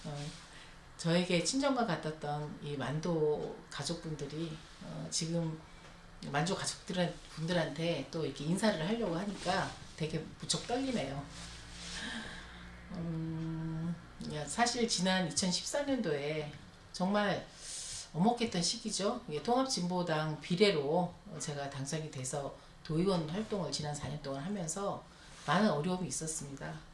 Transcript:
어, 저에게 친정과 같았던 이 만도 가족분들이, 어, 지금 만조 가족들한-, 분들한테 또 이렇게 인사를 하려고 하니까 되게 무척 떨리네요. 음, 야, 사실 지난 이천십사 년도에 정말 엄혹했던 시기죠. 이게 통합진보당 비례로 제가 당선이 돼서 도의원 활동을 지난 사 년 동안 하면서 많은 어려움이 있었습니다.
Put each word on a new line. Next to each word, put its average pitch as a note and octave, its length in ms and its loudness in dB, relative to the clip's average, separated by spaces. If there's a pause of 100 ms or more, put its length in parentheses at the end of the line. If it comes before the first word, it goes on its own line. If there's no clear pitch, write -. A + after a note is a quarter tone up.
어, C#3+ 220 -6 (720)
저에게 F3 440 6
친정과 C4+ 440 4
같았던 D3 760 -2
이 D3 140 -4
만도 D3+ 800 2 (140)
가족분들이, D#3 840 -4 (260)
어, D#3+ 260 -8
지금 D#3+ 480 0 (720)
만조 D#3 240 2
가족들한-, F3 600 0 (200)
분들한테 D#3+ 800 0
또 D#3+ 140 -2
이렇게 C3+ 180 -4
인사를 F3 420 4
하려고 G#3 300 2
하니까 F3+ 560 0 (240)
되게 D#3 260 0 (160)
무척 - 300 -2
떨리네요. A#3 560 0 (1700)
음, D#3+ 1040 -2 (380)
야, D3 120 -4
사실 A#3 400 4
지난 F#3 400 4
이천십사 F#3 580 2
년도에 D#3 680 0 (400)
정말 G3 560 2 (640)
엄혹했던 G#3 500 4
시기죠. G#3+ 680 0
이게 D3+ 120 -2
통합진보당 F3 1000 2
비례로 E3+ 720 4 (260)
제가 C#3+ 300 -4
당선이 C#3+ 420 -4
돼서 C3+ 420 -4 (300)
도의원 E3+ 460 2
활동을 F#3 420 -2
지난 D3 240 -2
사 C3+ 140 -6
년 D3 120 -4
동안 C#3 220 -4
하면서 F#3+ 580 -2 (440)
많은 F#3 260 6
어려움이 E3+ 380 2
있었습니다. D3 640 -4 (200)